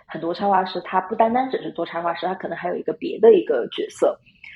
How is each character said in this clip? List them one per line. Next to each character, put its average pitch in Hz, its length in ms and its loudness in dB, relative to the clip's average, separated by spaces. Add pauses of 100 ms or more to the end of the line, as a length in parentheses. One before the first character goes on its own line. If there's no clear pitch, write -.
很 160 140 -10
多 165 120 -4
插 202 140 -2
画 190 160 4
师 185 220 -6
他 180 160 0
不 - 120 -8
单 226 200 2
单 262 180 -2
只 - 100 -4
是 156 120 -8
做 170 120 -4
插 170 160 -6
画 170 140 -2
师， 165 100 -6
他 185 80 -2
可 - 140 -8
能 170 100 -8
还 180 120 -6
有 175 80 -4
一 - 40 -6
个 156 120 -4
别 - 260 -8
的 220 140 10
一 196 100 6
个 120 240 -2
角 - 220 -6
色。 - 280 0 (380)